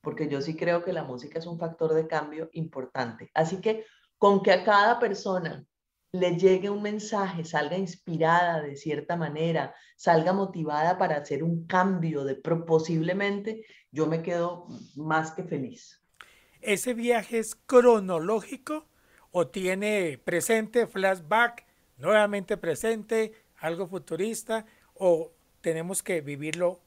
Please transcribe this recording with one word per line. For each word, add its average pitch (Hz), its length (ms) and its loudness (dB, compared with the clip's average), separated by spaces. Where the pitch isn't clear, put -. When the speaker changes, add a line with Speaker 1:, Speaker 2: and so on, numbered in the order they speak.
Speaker 1:
porque 151 280 -6
yo 139 120 -2
sí 156 140 -4
creo 175 280 0
que 180 100 -4
la 151 100 -4
música 135 360 -10
es 165 80 -10
un 170 120 -10
factor 165 340 -2
de 160 140 2
cambio 151 460 -6
importante. 131 800 -8
Así 160 260 0
que 220 260 -2
con 202 260 6
que 202 80 6
a 185 120 4
cada 214 360 6
persona 185 680 -4
le 175 260 2
llegue 185 320 4
un 208 140 -4
mensaje, 202 600 -4
salga 156 320 -2
inspirada 170 880 0
de 143 140 -8
cierta 151 400 -4
manera, 156 580 -2
salga 170 360 2
motivada 175 680 0
para 170 180 0
hacer 147 260 -4
un 165 220 -2
cambio 170 580 0
de 135 120 -4
pro-, 165 300 -2
posiblemente, 190 1000 0
yo 151 140 -2
me 165 160 -2
quedo 175 460 -4
más 156 360 -2
que 170 120 -10
feliz. - 560 -10
Speaker 2:
¿Ese 214 320 -2
viaje 233 460 0
es - 160 -8
cronológico 214 760 -4
o 175 160 0
tiene 190 760 -2
presente, 220 640 0
flashback, 190 800 0
nuevamente 202 600 2
presente, 220 760 -2
algo 170 280 -4
futurista, 208 800 -6
o 170 380 2
tenemos 165 420 -4
que 175 180 -2
vivirlo 156 640 -4